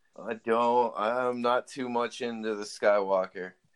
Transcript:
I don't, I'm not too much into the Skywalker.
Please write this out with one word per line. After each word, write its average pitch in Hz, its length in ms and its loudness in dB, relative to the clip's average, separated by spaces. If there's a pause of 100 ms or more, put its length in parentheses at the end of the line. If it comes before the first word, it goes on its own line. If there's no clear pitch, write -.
(220)
I 113 120 -6
don't, 120 600 2
I'm 123 440 0
not 120 260 2
too 131 220 -6
much 120 320 -2
into 110 340 -4
the 104 100 -6
Skywalker. 95 880 0 (240)